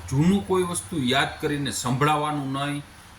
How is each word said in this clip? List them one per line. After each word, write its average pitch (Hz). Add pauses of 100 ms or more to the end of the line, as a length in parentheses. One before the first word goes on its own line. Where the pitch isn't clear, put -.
જૂનું 185
કોઈ 185
વસ્તુ 170
યાદ 135
કરીને 143
સંભળાવવાનું 147
નહીં 143 (360)